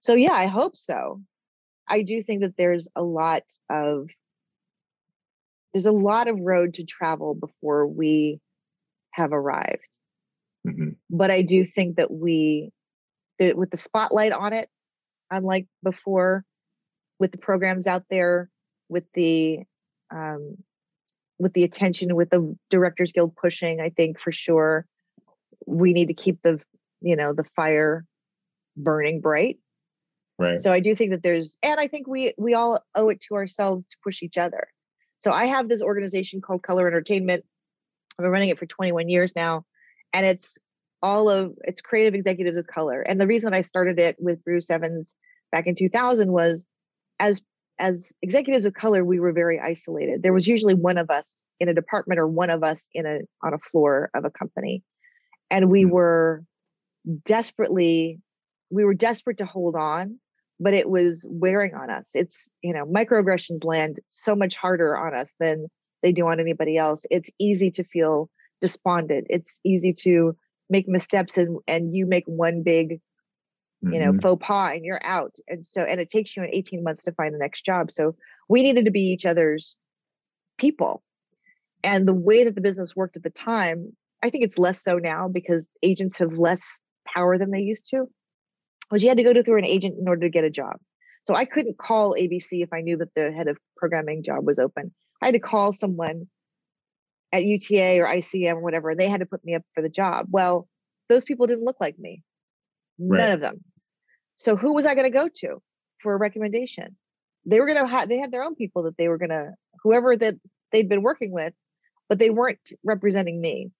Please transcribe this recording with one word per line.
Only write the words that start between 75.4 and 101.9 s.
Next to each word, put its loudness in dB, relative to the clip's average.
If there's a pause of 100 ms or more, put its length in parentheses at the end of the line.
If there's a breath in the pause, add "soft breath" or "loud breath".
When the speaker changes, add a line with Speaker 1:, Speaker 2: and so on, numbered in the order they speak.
Speaker 1:
And -12
so, -6
and -2
it -6
takes -4
you -8
an -6
eighteen -6
months -6
to -6
find -4
the -8
next -6
job. -2
So -2 (320 soft breath)
we 6
needed 4
to 4
be 0
each -2
other's 0 (800)
people. -2 (800)
And 4
the 6
way 6
that 2
the -6
business -2
worked -4
at -14
the -6
time, -4 (300)
I 0
think 0
it's -2
less 0
so 0
now -4
because -2 (160)
agents 0
have -2
less 0 (260)
power 2
than -2
they -2
used -6
to, -2 (840)
was 2
you 6
had 6
to 4
go 6
to, 6
through 4
an 0
agent -2
in -2
order 0
to 0
get 0
a 0
job. -8 (480 soft breath)
So -2
I 0
couldn't -4
call 2
A 0
B -4
C -6
if -6
I -6
knew -2
that -8
the 0
head -6
of -4 (180)
programming -4
job -4
was 2
open. -4 (300)
I 0
had 4
to 2
call 0
someone -6 (1040)
at 0
U 2
T 0
A 4
or 2
I 0
C -4
M 0
or -8
whatever, -4
and -4
they 2
had -2
to -4
put -12
me -4
up -4 (120)
for -2
the -2
job. -2
Well, 2 (420)
those 4
people 0
didn't -2
look -2
like -6